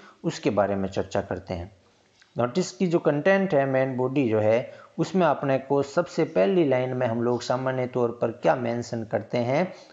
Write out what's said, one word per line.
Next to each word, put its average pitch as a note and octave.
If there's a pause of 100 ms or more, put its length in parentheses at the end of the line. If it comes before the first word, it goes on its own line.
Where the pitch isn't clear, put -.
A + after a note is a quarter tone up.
(240)
उसके D#3
बारे G2+
में F#2+
चर्चा G2
करते F#2+
हैं। F2+ (680)
Notice B2
की -
जो E3+
content F#3
है, C#3
main C3
body B2+
जो G#2+
है, A2+ (260)
उसमें F3
अपने C3+
को C#3
सबसे E3+
पहली F3+
line B2+
में B2+
हम A#2
लोग A#2+
सामान्य C3
तौर A#2+
पर A#2+
क्या D#3
mention A#2+
करते G#2+
हैं, C3+ (200)